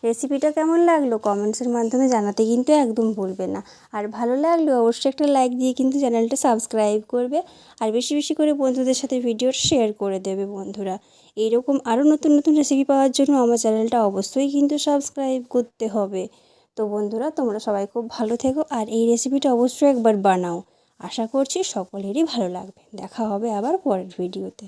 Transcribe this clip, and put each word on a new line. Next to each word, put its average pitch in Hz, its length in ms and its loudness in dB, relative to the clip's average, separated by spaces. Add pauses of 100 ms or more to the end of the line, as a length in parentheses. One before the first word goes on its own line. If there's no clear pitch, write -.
রেসিপিটা 269 540 0
কেমন 320 220 2 (120)
লাগলো 285 240 4 (120)
কমেন্টসের 214 500 0
মাধ্যমে 233 380 2
জানাতে 208 360 0
কিন্তু 247 200 2 (140)
একদম 226 220 0 (120)
ভুলবে 190 360 -4
না। 196 60 -6 (360)
আর 208 80 -6 (120)
ভালো 240 180 0 (100)
লাগলে 330 260 2 (100)
অবশ্যই 233 320 2
একটা 294 120 -2 (120)
লাইক 254 140 2 (100)
দিয়ে 254 180 2
কিন্তু 262 240 2
চ্যানেলটা 233 340 0 (100)
সাবস্ক্রাইব 220 540 0 (140)
করবে। 247 240 -2 (420)
আর 220 160 -2
বেশি 247 220 -2
বেশি 294 200 -4
করে 302 140 2 (100)
বন্ধুদের 254 380 0
সাথে 262 160 -4 (120)
ভিডিও 233 220 0 (160)
শেয়ার 233 240 2 (120)
করে 190 240 -2
দেবে 196 180 -4 (120)
বন্ধুরা। 196 400 -8 (400)
এইরকম 233 400 2 (140)
আরও 240 120 2 (100)
নতুন 302 240 2
নতুন 294 240 4
রেসিপি 277 300 2
পাওয়ার 269 280 4
জন্য 285 160 4 (100)
আমার 233 200 2
চ্যানেলটা 220 340 0 (100)
অবশ্যই 196 460 -2
কিন্তু 285 200 2 (120)
সাবস্ক্রাইব 277 560 -2 (120)
করতে 240 400 -2
হবে। 196 280 -2 (540)
তো 226 60 -4 (100)
বন্ধুরা, 208 340 -4 (120)
তোমরা 226 280 -2
সবাই 202 260 -2
খুব 233 120 -6 (120)
ভালো 226 180 -2 (100)
থেকো 269 160 0 (180)
আর 214 80 -4 (100)
এই 226 140 0
রেসিপিটা 262 460 0
অবশ্যই 247 360 2
একবার 226 240 2 (120)
বানাও। 180 320 0 (400)
আশা 202 340 -6
করছি 269 240 0 (160)
সকলেরই 196 480 -4 (100)
ভালো 220 240 -2
লাগবে। 190 260 -16 (180)
দেখা 196 300 -8
হবে 208 180 -2 (100)
আবার 254 160 -2 (100)
পরের 190 340 -2
ভিডিওতে। 190 500 -8